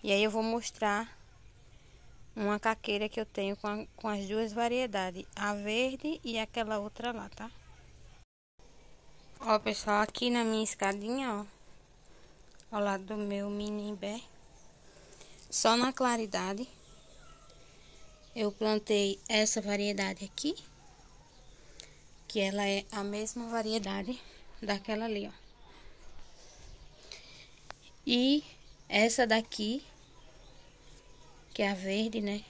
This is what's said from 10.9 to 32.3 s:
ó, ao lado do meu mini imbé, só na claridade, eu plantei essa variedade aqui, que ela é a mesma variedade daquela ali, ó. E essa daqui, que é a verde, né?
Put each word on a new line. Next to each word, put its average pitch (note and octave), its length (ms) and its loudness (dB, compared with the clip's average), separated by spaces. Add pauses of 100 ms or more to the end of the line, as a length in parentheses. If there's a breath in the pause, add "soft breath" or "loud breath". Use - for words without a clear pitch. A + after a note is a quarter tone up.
ó, - 20 -10
ao G#3 80 0
lado G3 220 0
do G#3 140 -4
meu G3+ 320 -2
mini G#3 400 -4
imbé, G#3 320 -6 (1300 loud breath)
só A#3 260 6
na B3+ 160 4
claridade, A3 720 0 (1700 loud breath)
eu G#3+ 160 2
plantei G#3 800 2
essa G#3+ 320 6
variedade G3+ 640 0
aqui, D4 320 -2 (1700 loud breath)
que G#3+ 140 -2
ela G3+ 260 2
é G3 240 0
a G#3 140 -2
mesma A3 460 -4
variedade G#3+ 680 -2 (440 loud breath)
daquela G#3 420 -2
ali, G#3 240 -2
ó. - 40 -12 (2750 loud breath)
E C4 360 6 (460 loud breath)
essa A3+ 380 6
daqui, A3 580 2 (1700)
que - 80 -4
é G3+ 100 4
a G3+ 40 0
verde, G#3 480 0
né? G#3 260 -2